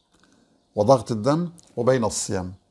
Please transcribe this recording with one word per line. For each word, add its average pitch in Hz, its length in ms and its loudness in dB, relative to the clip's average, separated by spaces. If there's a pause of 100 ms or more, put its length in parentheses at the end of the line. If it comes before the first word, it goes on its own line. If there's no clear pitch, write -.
(760)
وضغط 110 360 2
الدم 143 400 -2 (260)
وبين 120 280 2
الصيام. 92 480 -6 (180)